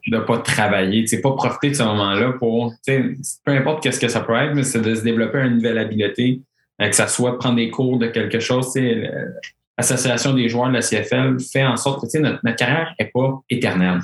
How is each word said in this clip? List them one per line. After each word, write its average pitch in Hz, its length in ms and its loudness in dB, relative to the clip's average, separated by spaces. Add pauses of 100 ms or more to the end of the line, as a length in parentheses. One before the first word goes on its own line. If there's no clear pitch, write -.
de 110 120 0
pas 113 180 0
travailler, 101 680 2
tu - 20 -4
sais, - 140 -2
pas 135 100 2
profiter 135 400 0
de - 20 -2
ce 139 80 -2
moment-là 104 520 0
pour, 117 380 0 (140)
tu 135 80 0
sais, 131 220 0 (280)
peu 143 80 0
importe 143 300 0
qu'est-ce 120 180 0
que 120 80 2
ça 117 120 0
peut 113 160 0
être, 147 180 0
mais 143 80 2
c'est 120 200 0
de 110 120 2
se 107 80 -2
développer 113 380 0
une 127 160 2
nouvelle 113 240 2
habileté, 107 600 0 (400)
euh, 104 80 2
que 104 80 0
ça - 120 2
soit 123 240 0
de 117 60 -6
prendre 123 180 0
des 113 160 0
cours 127 260 0
de 113 80 2
quelque 113 340 -2
chose, 127 280 0
tu 135 120 -2
sais, 123 140 2
le, 64 400 -4 (460)
l'association 131 560 0
des 120 140 2
joueurs 120 180 0
de 131 60 2
la 117 100 0
C 107 180 0
F - 120 -4
L 131 260 2
fait 135 260 0
en 127 100 2
sorte 139 260 -2
que, - 40 -6
tu - 60 -8
sais, 156 80 2
notre, 143 240 0
notre 113 140 0
carrière 147 420 0
est 104 120 -2
pas 135 380 0
éternelle. 92 540 0